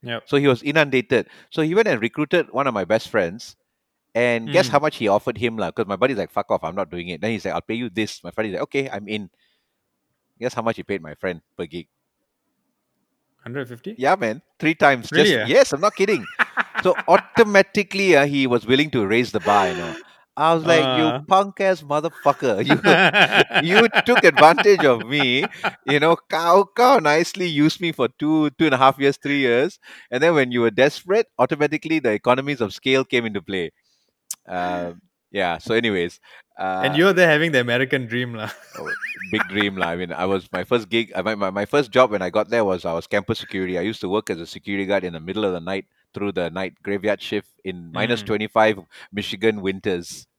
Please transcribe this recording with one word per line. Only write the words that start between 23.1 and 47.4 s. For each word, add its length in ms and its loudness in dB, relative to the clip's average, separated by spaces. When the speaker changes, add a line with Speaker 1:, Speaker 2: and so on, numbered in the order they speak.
Speaker 2:
you 60 4
took 180 4
advantage 640 6
of 200 4
me, 440 0
you 140 0
know, 160 4
cow, 360 4
cow 240 6
nicely 480 0
used 340 0
me 100 -2
for 160 -2
two, 440 0
two 140 0
and 80 2
a 40 0
half 220 6
years, 180 0
three 220 -4
years. 400 0
And 120 0
then 120 4
when 160 2
you 100 0
were 100 4
desperate, 560 0
automatically 640 0
the 140 0
economies 480 0
of 120 -4
scale 300 0
came 220 -2
into 160 -6
play." 300 -6
Um, 540 -6
yeah, 280 -2
so 160 -2
anyways, 440 -2
Speaker 1:
And 360 -4
Speaker 2:
uh, 40 -2
Speaker 1:
you're 160 4
there 160 2
having 240 0
the 80 2
American 460 -2
dream 280 -6
lah. 160 -10
<laughs> 160 -18
Speaker 2:
Oh, 140 -8
big 160 -2
dream 300 -2
lah. 120 -2
I 60 -4
mean, 180 -8
I 120 -4
was, 260 -2
my 120 -6
first 260 -2
gig, 260 -4
uh, 80 -4
my, 120 -4
my, 160 -4
my 140 -4
first 260 -2
job 200 4
when 100 -2
I 80 -4
got 200 -2
there 160 0
was 200 -2
I 80 -4
was 140 -6
campus 320 -4
security. 380 -6
I 40 -4
used 200 -6
to 80 -6
work 200 -2
as 100 -6
a 80 -14
security 380 -8
guard 180 -2
in 100 -8
the 100 -12
middle 220 -6
of 80 -2
the 80 -6
night 240 -8
through 200 -6
the 180 -4
night 320 -8
graveyard 380 -4
shift 280 -8